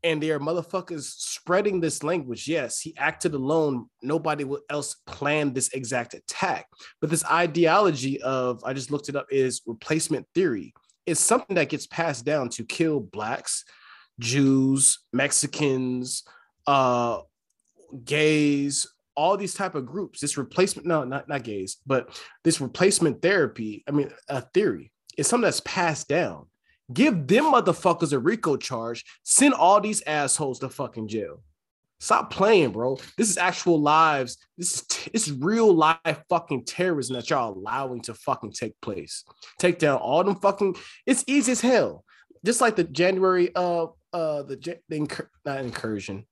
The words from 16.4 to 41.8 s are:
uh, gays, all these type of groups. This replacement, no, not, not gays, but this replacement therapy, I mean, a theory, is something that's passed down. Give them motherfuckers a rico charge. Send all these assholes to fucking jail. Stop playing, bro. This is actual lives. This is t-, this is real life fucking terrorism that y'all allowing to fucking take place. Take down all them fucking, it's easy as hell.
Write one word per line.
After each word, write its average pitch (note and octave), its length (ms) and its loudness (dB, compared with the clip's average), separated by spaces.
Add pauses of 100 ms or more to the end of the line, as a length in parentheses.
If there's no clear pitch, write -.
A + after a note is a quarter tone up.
uh, A#2+ 540 2 (840)
gays, C#3+ 840 2 (280)
all E3+ 200 2
these G3 200 -6
type F#3+ 180 -4
of C3+ 140 -6
groups. F3 320 -8
This C#3+ 180 -4
replacement, D#3+ 500 0
no, D#3 180 2
not, C3+ 220 -8
not C#3 160 -6
gays, G#2 340 -8 (100)
but C3 340 0 (220)
this D#3+ 180 2
replacement D#3 640 2
therapy, B2 640 0
I C#3 40 -6
mean, C#3+ 200 0 (180)
a C3+ 120 -4
theory, B2 500 -2 (260)
is D3+ 100 0
something A#3+ 180 2
that's D3+ 160 2
passed E3+ 460 -2
down. A#2+ 380 -2 (480)
Give F3+ 340 2
them C#4 240 4
motherfuckers F3 640 2
a C#3 40 0
rico E3 380 0
charge. A#2 480 -8 (200)
Send C4+ 300 4
all F#3+ 280 6
these G#3+ 260 -2
assholes D3 520 -2
to C3 100 -6
fucking A2+ 400 -8
jail. G2+ 340 -6 (560)
Stop - 320 0
playing, F#3+ 400 4
bro. B2 260 -2 (200)
This A3 120 2
is F3 80 -2
actual F3 440 2
lives. D3+ 560 4 (200)
This F3+ 180 -4
is - 120 -6
t-, - 240 -6
this A3 160 -2
is D3 60 -4
real G3+ 400 4
life D#3+ 560 2
fucking D#3 340 -2
terrorism C#3+ 540 -2
that A#2 120 -10
y'all A#2 280 0
allowing A#2+ 460 -6
to A2+ 100 -12
fucking G#2+ 400 -6
take G#2+ 260 -8
place. F2+ 460 -10 (340)
Take F3 200 2
down D3 180 4
all D3 260 2
them G3 160 0
fucking, G3+ 380 0 (280)
it's - 220 2
easy B3+ 240 2
as B3 80 0
hell. F#3 460 2 (400)